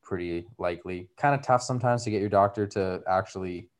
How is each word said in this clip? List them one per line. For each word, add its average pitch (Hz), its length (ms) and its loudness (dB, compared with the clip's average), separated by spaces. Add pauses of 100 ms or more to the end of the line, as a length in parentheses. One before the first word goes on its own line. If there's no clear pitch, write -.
pretty 87 460 -6 (100)
likely. 90 500 -4 (140)
Kinda 143 220 4
tough 127 180 2
sometimes 123 440 0
to 110 40 -2
get 104 120 0
your 104 100 -2
doctor 101 340 4
to 92 420 -2
actually 92 600 -2 (100)